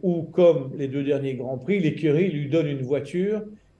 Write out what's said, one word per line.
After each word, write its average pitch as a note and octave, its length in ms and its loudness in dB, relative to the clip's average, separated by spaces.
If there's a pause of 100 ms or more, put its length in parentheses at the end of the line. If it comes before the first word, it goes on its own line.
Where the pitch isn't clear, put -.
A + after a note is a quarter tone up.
où, E3+ 220 0
comme D3+ 520 4
les C#3 120 -4
deux C#3 160 -2
derniers C3+ 300 0
Grands B2+ 240 -6
Prix, G3 200 0
l'écurie D#3+ 500 2
lui D3 200 -4
donne D#3 180 2
une C#3 160 -4
voiture F3+ 640 -2 (360)